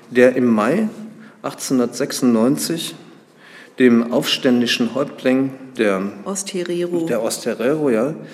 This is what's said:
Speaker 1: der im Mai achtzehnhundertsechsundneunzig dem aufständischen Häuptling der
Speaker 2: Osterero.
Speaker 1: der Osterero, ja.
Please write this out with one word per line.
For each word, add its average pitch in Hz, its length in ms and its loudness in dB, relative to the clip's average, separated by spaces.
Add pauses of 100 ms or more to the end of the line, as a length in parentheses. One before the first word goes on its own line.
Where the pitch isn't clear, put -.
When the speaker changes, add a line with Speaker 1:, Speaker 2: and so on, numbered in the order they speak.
(100)
Speaker 1:
der 123 260 6
im 123 100 2
Mai 120 420 2 (540)
achtzehnhundertsechsundneunzig 135 1500 0 (880)
dem 117 320 4
aufständischen 120 840 0
Häuptling 135 580 0 (240)
der 101 360 0 (120)
Speaker 2:
Osterero. 175 840 -4
Speaker 1:
der 120 180 -2
Osterero, 123 640 -2
ja. 120 240 0 (200)